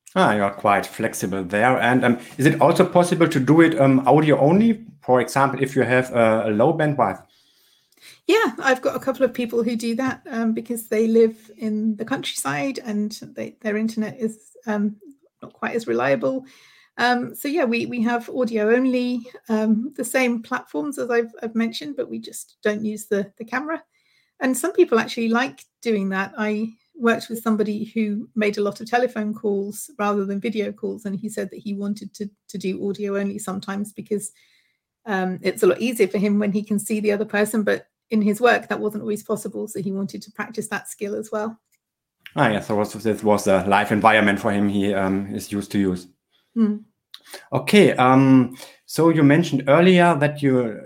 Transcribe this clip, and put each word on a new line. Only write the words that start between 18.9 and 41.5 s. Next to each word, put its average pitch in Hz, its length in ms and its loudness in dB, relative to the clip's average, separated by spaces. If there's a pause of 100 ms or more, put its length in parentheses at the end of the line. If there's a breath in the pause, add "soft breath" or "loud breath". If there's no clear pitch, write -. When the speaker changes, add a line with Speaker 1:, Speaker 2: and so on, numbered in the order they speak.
Speaker 2:
um, 220 460 0
the 247 100 -6
same 247 360 -2
platforms 285 560 -8
as 247 120 -6
I've, 233 220 0 (100)
I've 220 140 -8
mentioned, 226 420 -4
but 247 120 -6
we 226 100 -10
just - 440 -18
don't 214 220 -2
use 214 220 -8
the, 196 300 -4
the 226 80 -14
camera. 302 380 -8 (560)
And 262 180 -2
some 359 160 -4
people 339 260 4
actually 226 300 -4
like 247 360 -2 (160)
doing 196 280 -2
that. 190 280 -4
I 214 360 -4 (220)
worked 233 340 -2
with 226 120 -10
somebody 214 440 -2
who 214 500 -4
made 208 220 0
a 208 60 -4
lot 202 160 -4
of 220 80 -12
telephone 240 460 -2
calls 202 560 -6 (100)
rather 208 260 0
than 202 140 -4
video 208 320 -4
calls, 202 340 -10
and 196 140 -6
he 214 80 -10
said 208 220 -8
that - 100 -16
he 208 140 -8
wanted 202 400 -8
to, 202 160 -10 (200)
to - 80 -12
do 190 300 -4
audio 196 300 -4
only 202 220 -6
sometimes 196 520 -8
because, - 400 -8 (760)
um, 185 360 -4
it's - 220 -2
a 185 40 6
lot - 140 2
easier 226 260 0
for 202 120 -4
him 208 200 2
when 202 140 -2
he 208 100 -2
can 208 160 -2
see 214 220 -4
the 208 100 0
other 208 140 -2
person, 214 380 -2
but 196 240 -2 (260)
in 214 80 2
his 202 180 0
work 226 280 4
that 208 120 -4
wasn't 214 220 -4
always 214 220 -6
possible, 214 440 -6
so 208 140 -10
he 196 100 -4
wanted 196 300 -6
to - 100 -20
practice 214 360 -10
that 196 200 -8
skill 202 280 -10
as 220 160 -10
well. 220 280 -6 (760)